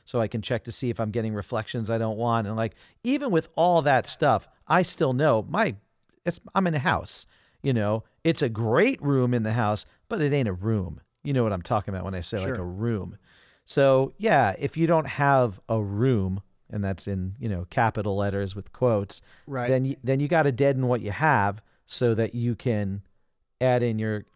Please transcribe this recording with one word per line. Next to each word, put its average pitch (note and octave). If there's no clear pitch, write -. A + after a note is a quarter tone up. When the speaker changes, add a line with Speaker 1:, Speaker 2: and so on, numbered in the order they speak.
Speaker 1:
so -
I G#2+
can A2
check A#2
to A2+
see B2
if A2
I'm G#2+
getting A2
reflections G#2+
I A2+
don't A2
want. A2+
And, G#2
like, A2+
even C4+
with E3
all E3+
that C3+
stuff, B2
I F3
still D3
know B2
my, E3
it's, F3
I'm F#3+
in E3
a D3
house, C3
you C#3
know, A2
it's D#3+
a C3
great B2
room C3
in A#2
the G#2+
house, G#2+
but A3+
it D3
ain't C3+
a F#2+
room. F#2
You C#3+
know B2+
what A2
I'm F2+
talking G#2
about F2+
when F#2+
I F2+
say, G#2
like, G2
Speaker 2:
Sure. G2+
Speaker 1:
a -
room. F#2+
So, C3+
yeah, C#3+
if -
you E3
don't D#3+
have C3+
a A2
room, G2+
and G#2+
that's F#2+
in, F#2+
you A#2
know, F2
capital G#2+
letters G2
with -
quotes, A2
Speaker 2:
Right. B2+
Speaker 1:
then C3
y-, C3+
then C3+
you C#3+
gotta D3+
deaden C3
what A#2+
you G2+
have G#2+
so A#2
that A2
you A#2+
can G#2
add B2
in A#2
your, G#2+